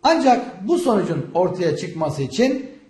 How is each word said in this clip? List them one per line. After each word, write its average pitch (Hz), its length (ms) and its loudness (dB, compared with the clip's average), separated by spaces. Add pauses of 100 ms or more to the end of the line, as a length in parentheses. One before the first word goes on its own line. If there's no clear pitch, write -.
Ancak 254 640 2
bu 339 100 2
sonucun 175 560 0
ortaya 175 420 0
çıkması 151 460 -4
için 240 480 0 (200)